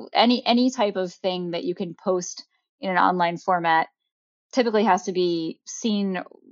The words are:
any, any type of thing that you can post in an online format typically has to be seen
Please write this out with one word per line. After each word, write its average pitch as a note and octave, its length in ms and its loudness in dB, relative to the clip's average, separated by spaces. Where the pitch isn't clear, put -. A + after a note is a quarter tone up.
any, A#3+ 320 4
any B3 260 2
type G#3 260 -2
of F#3 180 -4
thing F3+ 380 -4
that E3+ 100 -6
you F3 140 -4
can F3+ 180 -8
post - 500 -4
in F#3+ 100 -6
an F3+ 80 2
online F3 400 2
format E3+ 480 2
typically A3 320 2
has F#3+ 200 2
to G3 80 -6
be E3+ 540 -2
seen G3+ 560 -4